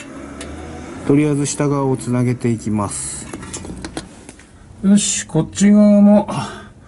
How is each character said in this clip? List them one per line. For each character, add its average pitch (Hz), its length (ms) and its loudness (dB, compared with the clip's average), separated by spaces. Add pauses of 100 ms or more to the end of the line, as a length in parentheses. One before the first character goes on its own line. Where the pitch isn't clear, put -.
(1080)
と 143 80 4
り 151 100 4
あ 147 60 0
え - 20 0
ず 143 120 -2
下 147 220 -2
側 139 180 -2
を 131 100 0
つ 123 160 -6
な 123 100 0
げ 123 140 0
て 123 140 -2
い 113 80 0
き 104 120 -8
ま 104 180 -2
す。 - 380 -12 (1600)
よ 202 140 4
し、 - 300 -2
こ 156 140 0
っ 160 100 -2
ち 202 200 4
側 208 300 6
も、 208 280 6 (580)